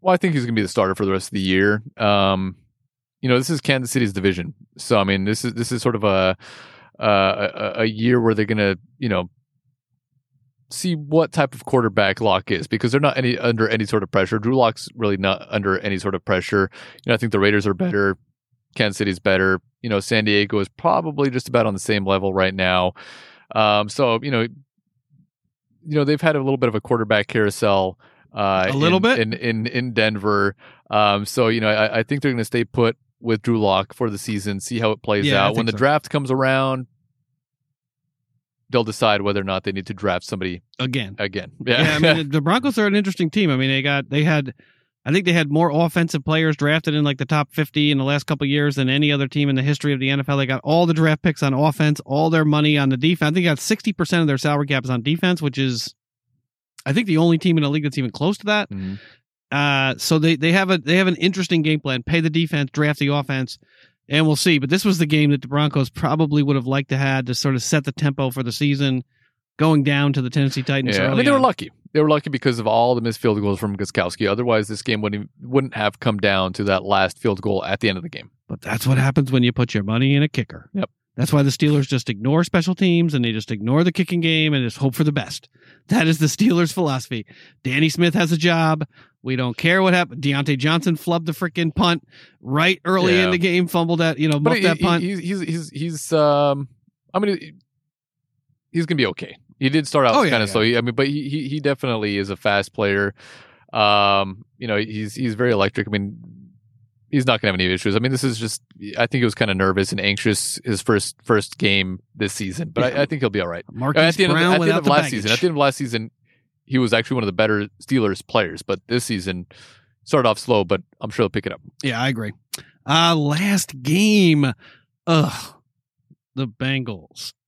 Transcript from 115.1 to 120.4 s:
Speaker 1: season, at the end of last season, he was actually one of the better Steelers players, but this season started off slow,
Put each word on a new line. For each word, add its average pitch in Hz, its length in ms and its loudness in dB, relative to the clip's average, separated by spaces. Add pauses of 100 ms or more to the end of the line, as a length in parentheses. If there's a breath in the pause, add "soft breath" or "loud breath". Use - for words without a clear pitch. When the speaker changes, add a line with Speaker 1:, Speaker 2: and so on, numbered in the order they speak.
Speaker 1:
season, 107 200 -2
at 120 80 2
the 185 80 0
end 175 60 0
of 147 40 -6
last 139 200 2
season, 113 340 -6 (540)
he 131 120 -2
was 117 160 2
actually 113 220 2
one 120 80 -2
of 101 40 0
the 95 60 -2
better 104 340 0 (140)
Steelers 110 440 0
players, 90 360 -2
but 98 260 -6
this 120 180 -2
season 90 420 -6 (580 soft breath)
started 131 240 2
off 104 100 0
slow, 107 240 2